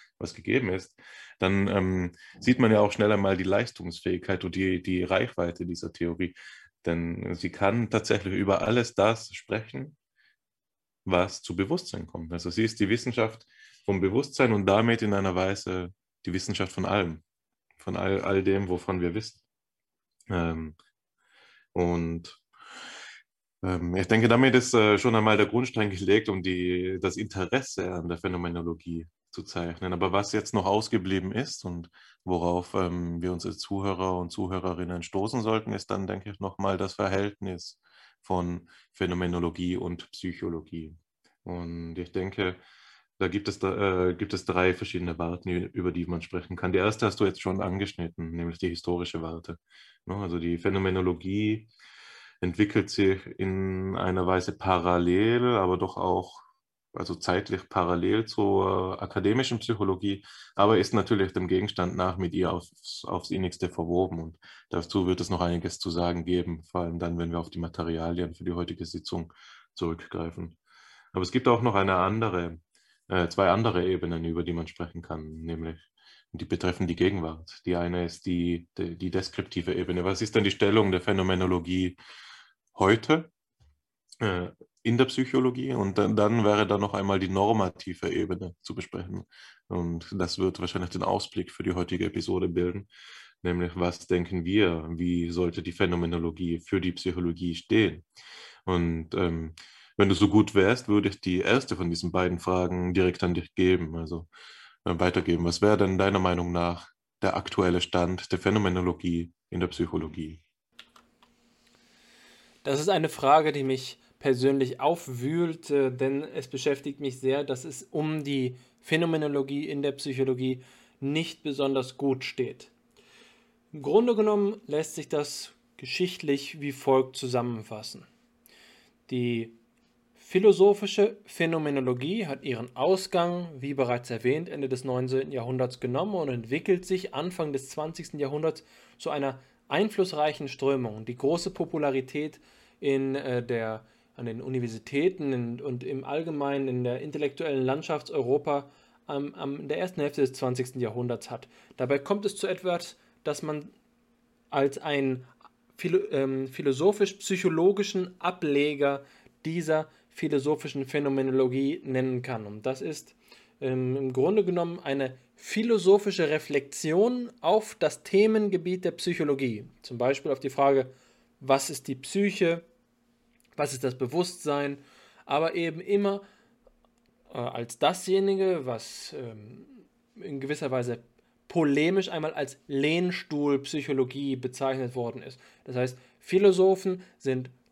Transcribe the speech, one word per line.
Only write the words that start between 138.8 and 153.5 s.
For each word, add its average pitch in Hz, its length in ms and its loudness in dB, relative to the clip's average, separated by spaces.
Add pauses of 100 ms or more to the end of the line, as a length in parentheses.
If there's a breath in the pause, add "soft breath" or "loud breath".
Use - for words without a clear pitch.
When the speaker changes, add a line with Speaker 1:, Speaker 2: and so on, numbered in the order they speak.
Speaker 2:
zu 165 120 -6
einer 139 280 -4 (300 soft breath)
einflussreichen 151 800 0
Strömung. 120 560 -2
Die 123 120 -8
große 165 340 0
Popularität 147 920 -4 (400 soft breath)
in, 135 340 0
äh, 123 320 -2
der, 113 380 -2 (320 soft breath)
an 123 100 -8
den 117 140 -6
Universitäten 131 920 -2
in, 123 280 -4
und 127 240 -6
im 135 180 -6
Allgemeinen 143 640 -4
in 123 160 -2
der 123 200 -2
intellektuellen 143 640 -2
Landschaft 147 460 -2
Europa 143 580 0 (380 soft breath)
am, 143 280 -6
am, 143 260 -6
in 147 80 -10
der 151 100 -2
ersten 180 220 -4
Hälfte 143 220 0
des 127 100 2
zwanzigsten 127 480 -2
Jahrhunderts 120 500 -4
hat. 117 160 -12 (300 soft breath)
Dabei 139 240 0
kommt 202 240 -2
es 202 100 -2
zu 196 140 -6
etwas, 175 500 -4 (240 soft breath)
das 147 200 -4
man 151 260 -6 (800)